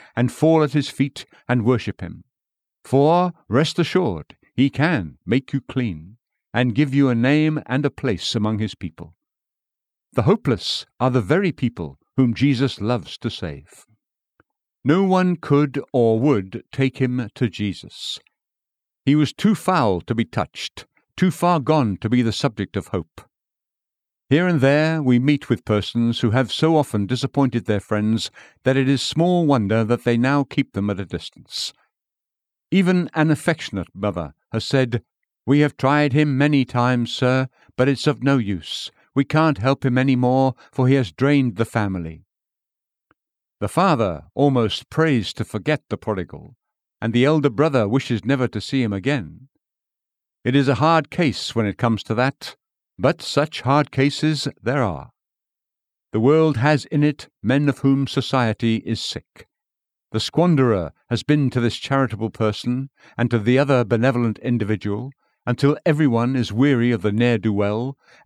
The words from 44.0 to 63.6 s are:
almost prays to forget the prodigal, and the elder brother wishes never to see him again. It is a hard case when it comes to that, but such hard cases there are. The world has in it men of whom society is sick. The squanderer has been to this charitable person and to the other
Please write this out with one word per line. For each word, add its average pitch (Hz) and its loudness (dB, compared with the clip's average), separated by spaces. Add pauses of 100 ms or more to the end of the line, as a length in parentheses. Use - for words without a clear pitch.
almost 131 0
prays 151 0
to 107 -6
forget 139 -4
the 101 -6
prodigal, 82 -8 (440)
and 113 -4
the 123 4
elder 147 2
brother 131 2
wishes 113 -2
never 127 0
to 104 -6
see 135 -4
him 107 -2
again. 98 -6 (960)
It 123 0
is 139 4
a 135 2
hard 160 2
case - -2
when 110 0
it 98 -6
comes 113 0
to 117 -6
that, 127 -4 (420)
but 143 0
such - -2
hard 139 2
cases 143 -2 (120)
there 127 -2
are. 80 -6 (1000)
The 110 0
world 151 4
has 143 2
in 147 0
it 147 -2 (140)
men 139 2
of 131 -2
whom 139 0
society 117 -2
is 110 -6
sick. - -12 (640)
The 110 -2
squanderer 131 2 (160)
has 117 -2
been 147 0
to 123 -2
this 117 0
charitable 113 -4
person 123 -4 (260)
and 117 -2
to 117 2
the 120 2
other 135 2